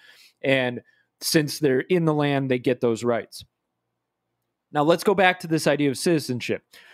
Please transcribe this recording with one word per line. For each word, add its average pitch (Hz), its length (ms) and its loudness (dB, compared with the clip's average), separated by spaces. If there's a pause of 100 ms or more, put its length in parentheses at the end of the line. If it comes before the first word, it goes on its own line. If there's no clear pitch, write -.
(420)
And 127 400 -2 (380)
since 147 380 -2
they're 135 240 0
in 175 240 0
the 156 80 2
land, 139 380 0
they 127 80 -2
get 123 200 -2
those 113 240 -2
rights. 117 400 -4 (1300)
Now, 147 120 0
let's 165 200 2
go 202 120 2
back 185 240 2
to 175 80 -14
this 160 180 -2
idea 143 240 2
of 127 80 -4
citizenship. 131 640 -2 (320)